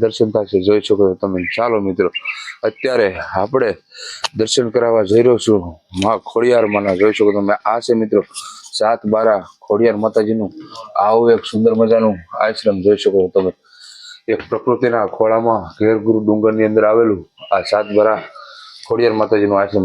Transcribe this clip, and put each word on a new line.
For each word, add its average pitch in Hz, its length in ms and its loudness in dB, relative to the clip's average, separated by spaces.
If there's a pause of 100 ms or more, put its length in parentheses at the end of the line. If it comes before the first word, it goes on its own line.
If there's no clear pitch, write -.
દર્શન 110 300 0
થશે, 101 360 -2
જોઈ 104 200 2
શકો 101 220 2
છો 92 120 -2
તમે. 98 160 -4 (200)
ચાલો 117 240 0
મિત્રો, 95 300 -2 (520)
અત્યારે 117 460 -2 (320)
આપણે 117 300 0 (680)
દર્શન 110 340 -2
કરાવવા 113 400 0
જઈ 113 140 4
રહ્યો 120 140 4
છું 104 220 2 (420)
મા 107 140 0 (120)
ખોડિયાર 117 460 2
માના, 101 260 0
જોઈ 104 180 2
શકો 104 140 4
તમે. 101 220 0 (160)
આ 113 100 -2
છે 123 140 -2
મિત્રો 107 280 0 (560)
સાતબારા 107 640 0 (260)
ખોડિયાર 107 320 2
માતાજીનું 107 520 -2 (540)
આવું 113 300 2
એક 104 160 -2
સુંદર 113 240 2
મજાનું 110 420 2 (260)
આશ્રમ, 107 400 -2
જોઈ 98 200 2
શકો 98 220 2
છો 90 100 -4
તમે. 92 180 0 (800)
એક 104 160 -2
પ્રકૃતિના 117 580 0 (100)
ખોળામાં 113 460 0 (160)
ઘેરગુરુ 110 420 2
ડુંગરની 107 500 2
અંદર 107 160 2
આવેલું 107 360 2 (280)
આ 95 200 0
સાતબારા 104 500 0 (680)
ખોડિયાર 113 340 0
માતાજીનું 104 380 2
આશ્રમ, 101 260 0